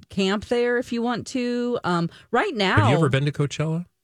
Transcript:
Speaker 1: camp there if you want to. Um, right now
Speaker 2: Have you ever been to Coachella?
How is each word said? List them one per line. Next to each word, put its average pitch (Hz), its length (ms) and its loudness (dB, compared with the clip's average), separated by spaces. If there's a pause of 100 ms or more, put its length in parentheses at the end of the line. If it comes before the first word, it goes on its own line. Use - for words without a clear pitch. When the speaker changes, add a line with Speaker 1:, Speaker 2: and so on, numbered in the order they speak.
Speaker 1:
camp 196 360 0
there 240 320 0
if 240 140 -4
you 233 100 -2
want 226 260 -2
to. 240 560 -2
Um, 170 260 0 (220)
right 294 240 2
now 208 220 2
Speaker 2:
Have 214 120 4
you - 60 4
ever 156 140 4
been 135 160 2
to 147 60 0
Coachella? 160 540 -4 (180)